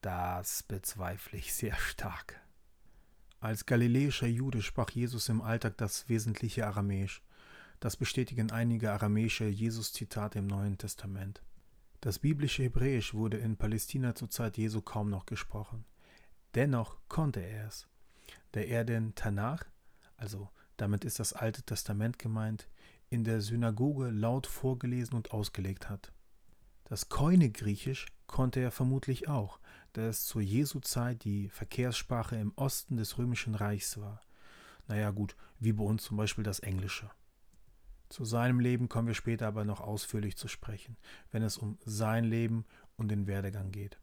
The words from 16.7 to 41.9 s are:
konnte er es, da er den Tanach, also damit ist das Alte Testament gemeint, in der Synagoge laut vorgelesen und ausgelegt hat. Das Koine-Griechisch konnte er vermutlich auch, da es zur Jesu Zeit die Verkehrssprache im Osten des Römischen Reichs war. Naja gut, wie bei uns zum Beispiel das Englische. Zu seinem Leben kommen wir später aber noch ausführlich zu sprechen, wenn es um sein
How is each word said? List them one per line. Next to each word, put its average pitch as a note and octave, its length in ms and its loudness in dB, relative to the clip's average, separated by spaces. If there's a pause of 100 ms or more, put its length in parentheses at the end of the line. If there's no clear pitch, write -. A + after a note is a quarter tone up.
konnte D3 320 2
er G#2+ 260 -8
es, - 200 -14 (680)
da G#2+ 80 -2
er A#2 240 2
den A2+ 300 0
Tanach, A2 500 0 (520)
also G2+ 320 -8 (280)
damit G#2 280 0
ist - 140 -4
das - 140 -2
Alte - 300 -2
Testament A2 560 -2
gemeint, A2 500 -2 (420)
in A#2 140 2
der A2+ 160 2
Synagoge A#2+ 680 2
laut A2+ 360 2
vorgelesen B2 680 0
und A2+ 160 -2
ausgelegt G2 580 -2
hat. - 220 -10 (720)
Das - 240 -6
Koine-Griechisch C3 1000 4 (200)
konnte C3 340 2
er B2+ 100 2
vermutlich C3 580 0
auch, B2 320 -2 (320)
da A2 100 -4
es A2+ 220 0
zur - 180 0
Jesu B2+ 380 2
Zeit B2 440 -2
die G2+ 240 0
Verkehrssprache A#2+ 880 -2
im G#2 200 0
Osten C3+ 400 -2
des A2 220 -2
Römischen A#2+ 360 0
Reichs G#2 440 -2
war. G#2 220 -10 (680)
Naja G#2 220 2
gut, G2+ 260 -2 (220)
wie A2 140 4
bei G#2 120 2
uns G#2 180 2
zum - 140 -4
Beispiel G#2+ 280 0
das G#2 160 -2
Englische. G2 500 -4 (1000)
Zu - 160 -8
seinem A#2+ 360 4
Leben B2 280 4
kommen A#2 200 2
wir A2+ 60 2
später A2+ 320 0
aber G#2+ 180 0
noch G#2 160 -2
ausführlich G#2 560 -2
zu - 100 -8
sprechen, - 500 -8 (340)
wenn A2 120 0
es G#2+ 140 0
um G#2+ 280 -4
sein A2 400 2